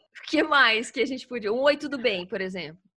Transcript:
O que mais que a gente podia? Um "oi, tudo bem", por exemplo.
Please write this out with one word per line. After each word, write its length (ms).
O 120
que 120
mais 480
que 100
a 60
gente 200
podia? 240
Um 100
"oi, 140
tudo 220
bem", 300
por 120
exemplo. 380